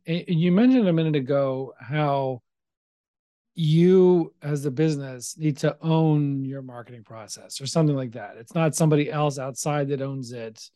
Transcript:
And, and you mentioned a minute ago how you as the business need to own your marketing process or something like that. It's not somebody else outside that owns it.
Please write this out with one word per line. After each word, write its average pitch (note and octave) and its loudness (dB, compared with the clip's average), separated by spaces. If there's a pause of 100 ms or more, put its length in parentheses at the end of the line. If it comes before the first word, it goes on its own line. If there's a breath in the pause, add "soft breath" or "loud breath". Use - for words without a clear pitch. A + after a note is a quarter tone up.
And, E3 -4
and E3 0
you F3 2
mentioned A#3+ 4
a F3 2
minute D#3+ 0
ago C3+ -2
how C#3 -2 (1120)
you F3 4
as D3 -4
the C#3+ -4
business C#3 -2
need D#3 -2
to D3+ -2
own D3+ 2
your C3+ -8
marketing A#2+ -18
process - -16
or C3+ -10
something D3+ 2
like C3 -6
that. G#2 -14
It's A#2 -16
not D#3+ 0
somebody D3+ 2
else D3 -2
outside C#3 -4
that C#3 -4
owns C3+ -8
it. A2+ -12 (160)